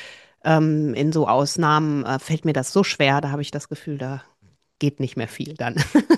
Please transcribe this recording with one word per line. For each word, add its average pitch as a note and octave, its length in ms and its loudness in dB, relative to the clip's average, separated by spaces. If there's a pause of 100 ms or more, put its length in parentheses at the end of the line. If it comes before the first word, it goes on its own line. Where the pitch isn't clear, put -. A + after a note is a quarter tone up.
(440)
Ähm, D#3 500 2
in D3 180 0
so D#3 160 2
Ausnahmen, D3 760 2
äh, C3 120 -2
fällt D#3+ 260 -4
mir D#3 100 0
das C3 180 -4
so G3 100 4
schwer, C#3 380 2
da D3 100 -4
habe C#3+ 120 -4
ich - 80 -8
das D3 180 -10
Gefühl, D3 300 -10
da C3 240 -8 (560)
geht - 200 0
nicht C3 180 -6
mehr A2+ 120 -6
viel C#3+ 260 -12
dann. B2 220 -6
<laughs> D3 80 0 (340)